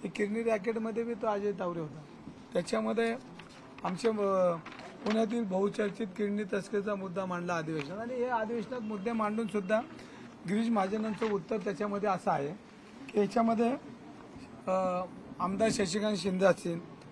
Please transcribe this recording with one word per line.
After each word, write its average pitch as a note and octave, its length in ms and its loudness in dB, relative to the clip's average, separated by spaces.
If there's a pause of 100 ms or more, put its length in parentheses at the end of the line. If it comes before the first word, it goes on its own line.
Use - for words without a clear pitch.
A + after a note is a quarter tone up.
हे G3+ 40 -4
किडनी G#3 360 -2
रॅकेटमध्ये A3 600 0
बी A#3 100 -4
तो A3+ 140 -2
अजय G#3 240 2
तावरे F3 280 -2
होता, D3+ 220 -8 (520)
त्याच्यामध्ये A3 640 0 (640)
आमचे, F#3 260 0
अ, F#3+ 460 4 (480)
पुण्यातील A3+ 400 2
बहुचर्चित G3+ 640 0 (100)
किडनी G#3 260 0 (100)
तस्करीचा G3+ 420 0
मुद्दा F#3+ 300 -4
मांडला F3 320 0
अधिवेशनात D#3 420 -2
आणि A#3+ 140 -6
हे B3 120 0
अधिवेशनात A#3 540 -2
मुद्दे G#3+ 320 -4
मांडून G#3+ 360 0
सुद्धा G#3 340 2 (680)
गिरीश A3+ 200 4
महाजनांचं G#3+ 640 2
उत्तर G3+ 260 0
त्याच्यामध्ये G3+ 520 0
असं F#3 220 2
आहे D3 220 0 (560)
की - 100 2
याच्यामध्ये, A3+ 560 4 (920)
अ, F#3 380 2 (340)
आमदार F#3+ 320 4
शशिकांत G3+ 460 2
शिंदे F#3 280 4
असतील, F3 340 4 (320)